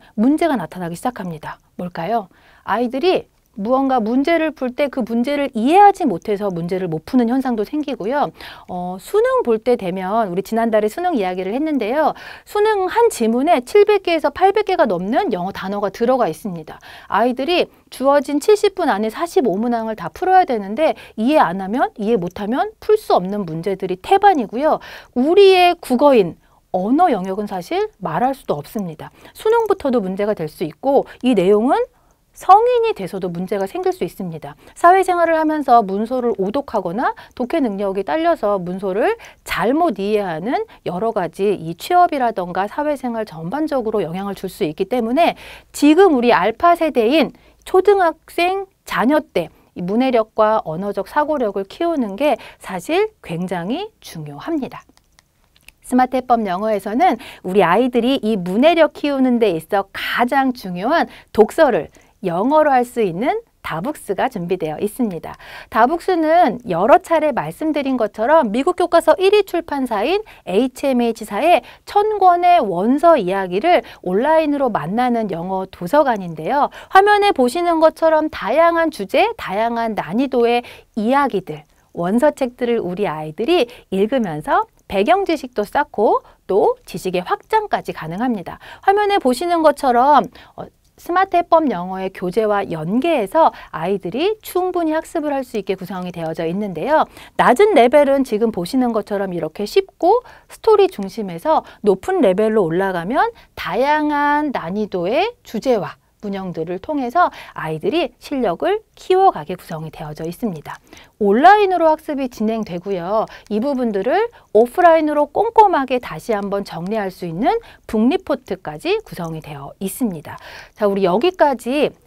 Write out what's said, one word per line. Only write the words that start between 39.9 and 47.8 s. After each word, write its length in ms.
이해하는 640
여러 260
가지 420
이 220
취업이라던가 920
사회생활 580
전반적으로 800
영향을 320
줄 120
수 160
있기 220
때문에 500
지금 420
우리 160
알파 440
세대인 560
초등학생 1000